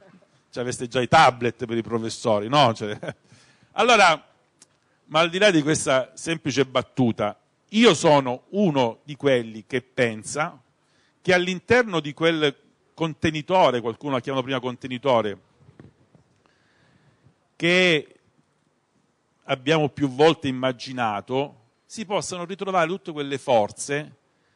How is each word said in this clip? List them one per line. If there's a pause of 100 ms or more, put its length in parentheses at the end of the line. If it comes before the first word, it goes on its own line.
(500)
ci
aveste
già
i
tablet
per
i
professori",
no?
Cioè, (380)
<laughs>
allora, (760)
ma
al
di
là
di
questa
semplice
battuta, (300)
io
sono
uno
di
quelli
che
pensa (640)
che
all'interno
di
quel (380)
contenitore,
qualcuno
l'ha
chiamato
prima
contenitore, (2250)
che (1200)
abbiamo
più
volte
immaginato, (280)
si
possano
ritrovare
tutte
quelle
forze (400)